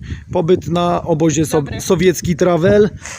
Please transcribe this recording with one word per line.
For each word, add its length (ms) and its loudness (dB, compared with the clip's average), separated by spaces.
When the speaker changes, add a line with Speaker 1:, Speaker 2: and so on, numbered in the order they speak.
Speaker 1:
pobyt 360 0
na 360 -2
obozie 420 0
so-, 160 0
Speaker 2:
Dobry. 200 -6
Speaker 1:
Sowiecki 540 0
Travel, 540 4